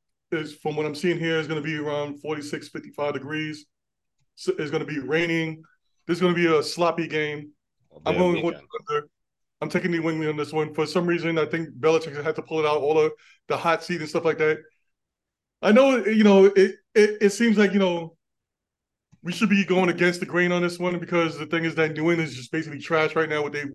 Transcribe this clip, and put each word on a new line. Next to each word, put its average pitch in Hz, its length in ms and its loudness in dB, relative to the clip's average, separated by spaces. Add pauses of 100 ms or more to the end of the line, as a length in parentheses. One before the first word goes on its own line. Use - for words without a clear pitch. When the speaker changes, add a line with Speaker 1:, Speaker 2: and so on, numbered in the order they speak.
(300)
Speaker 1:
is, 156 240 -6
from 151 220 -6
what 151 100 -2
I'm 151 80 -6
seeing 165 240 -2
here, 165 200 0
is 151 100 -4
gonna 156 120 -4
be 151 160 -6
around 147 460 -6
forty-six, 151 460 -8
fifty-five 147 460 -6
degrees. 151 520 -8 (720)
So - 220 -4
it's 151 120 -6
gonna 151 160 -4
be 147 140 -6
raining. 160 640 -2 (440)
This 170 100 -2
is 165 60 -2
gonna 180 100 4
be 175 140 2
a 156 160 4
sloppy 165 460 -2
game. 151 420 -6 (400)
Speaker 2:
Well, 156 160 -20
Speaker 1:
I'm 165 80 0
Speaker 2:
damn 180 80 2
Speaker 1:
going 180 140 2
with 160 180 -2
Speaker 2:
weekend. - 140 -20 (200)
Speaker 1:
under. 147 200 -4 (540)
I'm 156 60 -6
taking 175 220 -2
New 165 180 -2
England 156 220 -2
on 151 60 -6
this 147 180 -6
one. 156 180 -2
For 156 140 -2
some 175 200 -2
reason, 170 320 -2
I 151 60 2
think 165 240 -6 (100)
Belichick 156 460 0
had 156 120 -2
to 156 60 -8
pull 160 180 -4
it 156 40 0
out, 151 140 2
all 143 160 0
the, 156 180 2 (360)
the 143 100 -2
hot 165 260 0
seat 175 160 -6
and 151 80 -8
stuff 165 160 -4
like 156 140 0
that. 156 200 0 (1040)
I 208 120 4
know, 262 340 6
you 214 180 4
know, 196 220 10
it, 196 300 4 (180)
it, 214 260 6
it 202 100 6
seems 220 280 2
like, 196 160 4
you 202 40 4
know, 175 380 -2 (1040)
we 170 100 -8
should 214 180 -2
be 196 160 4
going 180 240 2
against 175 300 0
the 160 40 -6
grain 175 260 0
on 175 120 0
this 175 160 -2
one 175 200 -2
because 165 380 -2
the 147 80 -8
thing 165 200 -2
is 160 100 -4
that 156 180 0
New 156 180 0
England 165 120 2
is 139 120 -6
just 127 160 -14
basically 156 280 -6
trash 156 360 0
right 160 140 0
now 151 160 -2
with 143 80 -6
their 143 220 -6